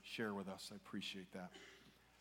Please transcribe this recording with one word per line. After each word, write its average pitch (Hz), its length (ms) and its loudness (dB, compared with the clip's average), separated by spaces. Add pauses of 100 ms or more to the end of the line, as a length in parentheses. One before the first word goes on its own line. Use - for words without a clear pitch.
share 110 300 4
with 98 140 4
us. 95 240 -2
I 104 60 -4
appreciate 95 560 0
that. 92 180 -2 (680)